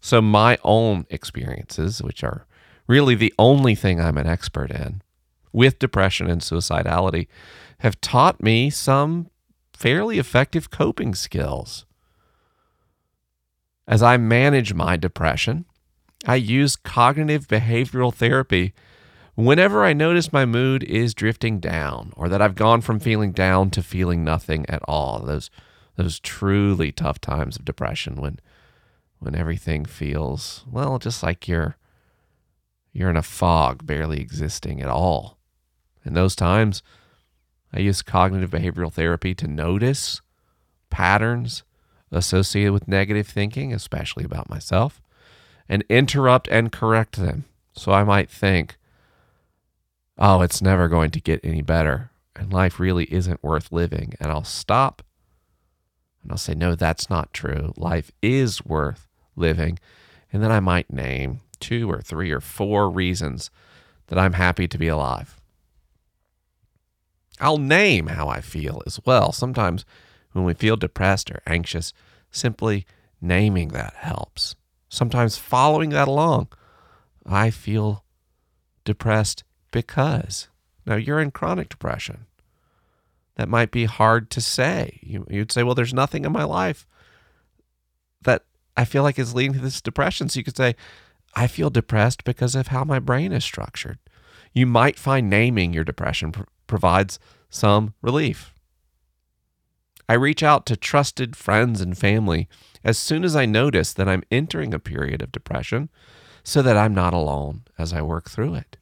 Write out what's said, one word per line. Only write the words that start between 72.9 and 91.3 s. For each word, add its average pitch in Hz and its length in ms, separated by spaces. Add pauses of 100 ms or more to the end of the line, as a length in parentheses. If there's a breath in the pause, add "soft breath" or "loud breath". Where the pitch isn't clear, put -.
naming 90 480
that 57 260
helps. - 600 (340)
Sometimes 120 480
following 151 540
that 143 180
along, 147 400 (800 soft breath)
"I 101 240
feel 107 540 (800)
depressed 107 600 (260)
because." 117 800 (380)
Now, 110 80
you're 143 260
in 147 100
chronic 170 380
depression. - 580 (1080)
That 113 140
might 117 220
be 120 140
hard 110 460
to - 100
say. - 640
You, - 260
you'd 104 240
say, 120 100
Well, 123 120
there's 123 180
nothing 139 320
in 151 80
my 170 120
life 170 420 (1400 soft breath)
that - 220 (320)
I 127 80
feel 139 180
like 143 160
is 120 160
leading 135 200
to 135 60
this 127 200
depression. 143 480
So - 100
you 113 60
could - 120
say, 123 200 (580 loud breath)